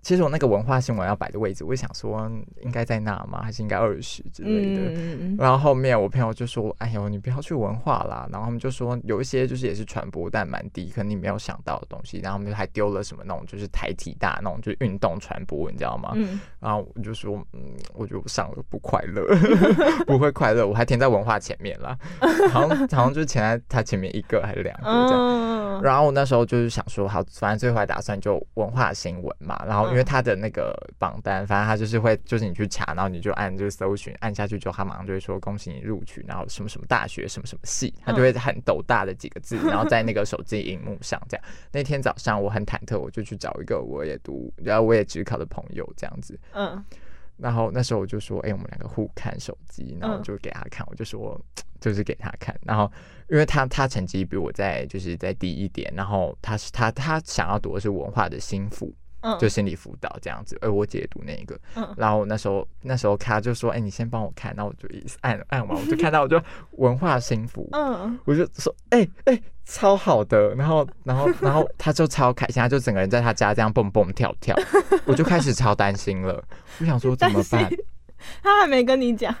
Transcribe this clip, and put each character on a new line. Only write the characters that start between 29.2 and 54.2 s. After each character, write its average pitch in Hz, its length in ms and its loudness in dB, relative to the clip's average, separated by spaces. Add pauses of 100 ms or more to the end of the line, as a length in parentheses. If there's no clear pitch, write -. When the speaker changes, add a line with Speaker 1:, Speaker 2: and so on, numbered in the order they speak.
Speaker 1:
闻 - 200 -8
嘛。 78 260 -6
然 104 100 0
后 110 140 4
因 127 40 0
为 127 80 6
他 131 200 2
的 120 120 2
那 104 140 -4
个 58 260 -4 (240)
榜 - 240 -4
单， 98 200 -2
Speaker 2:
嗯。 101 40 -6
Speaker 1:
反 101 140 2
正 107 60 2
他 110 100 2
就 107 80 -2
是 110 140 0
会， 110 260 4
就 117 140 0
是 110 80 0
你 90 80 -4
去 107 120 0
查， - 280 -4
然 95 100 0
后 98 40 0
你 87 120 -6
就 101 120 -2
按 95 220 -2
就 95 100 -2
是 101 60 -2
搜 98 240 -2
寻， - 260 -8
按 107 140 -4
下 104 120 -2
去 101 120 -4
之 95 100 -4
后， 95 60 -4
他 98 100 -4
马 98 120 -6
上 92 100 -10
就 98 60 -4
会 95 80 -2
说 95 180 -6
恭 98 200 -6
喜 - 120 -10
你 67 120 -10
录 104 240 -6
取， - 200 -12
然 - 100 -8
后 90 120 -6
什 - 140 -8
么 104 60 -6
什 - 120 -10
么 - 80 -10
大 - 180 2
学， - 220 -8
什 - 100 -8
么 - 80 -10
什 - 80 -10
么 - 100 -10
系， - 280 -4 (120)
他 - 60 -4
就 123 120 4
会 127 100 8
很 113 300 -2
斗 87 240 0
大 107 180 2
的 95 100 -6
几 - 140 -12
个 - 120 -12
字， - 220 -6
Speaker 2:
嗯。 320 60 0
Speaker 1:
然 101 100 0
后 110 80 2
在 113 160 4
那 113 120 -2
个 104 100 2
手 - 180 -6
机 107 200 -4
荧 - 200 -8
幕 101 200 -8
上 - 260 -6
这 - 80 -6
样。 - 100 -10 (100)
<laughs> - 160 -16
那 139 120 -2
天 139 160 -2
早 131 160 0
上 104 260 0
我 101 60 0
很 104 160 -2
忐 - 220 -4
忑， 110 120 -2
我 65 120 -4
就 110 120 -6
去 101 140 -8
找 - 240 -8
一 82 40 -8
个 101 140 -2
我 65 240 -6
也 76 160 -4
读， 64 380 -10
然 107 220 2
后 113 40 6
我 113 120 6
也 107 100 6
只 92 180 -6
考 107 140 -4
的 82 80 -6
朋 - 260 -8
友 - 240 -8
这 - 120 -8
样 - 160 -10
子。 - 160 -12 (160)
Speaker 2:
嗯。 196 280 -6 (540)
Speaker 1:
然 123 180 -2
后 113 160 2
那 123 120 0
时 123 100 0
候 107 80 2
我 95 60 -2
就 101 120 -4
说 101 300 -6
：“哎， - 20 -2
我 101 60 -2
们 - 120 -8
两 - 100 -8
个 - 100 -6
互 107 260 -4
看 - 240 -6
手 - 180 -10 (120)
机。” - 320 -10
然 214 80 -4
后 214 80 -2
我 208 60 -8
就 104 160 -8
给 - 140 -8
他 - 180 -10
看， - 160 -10
Speaker 2:
嗯。 - 40 -8
Speaker 1:
我 - 40 -12
就 113 100 -8
说， 107 340 -8 (400)
就 107 140 0
是 101 100 0
给 - 120 -2
他 - 260 -8
看。 - 220 -8
然 107 120 -2
后 104 160 4 (380)
因 - 80 4
为 151 80 8
他， 139 220 4
他 131 200 2
成 92 200 -2
绩 95 180 -2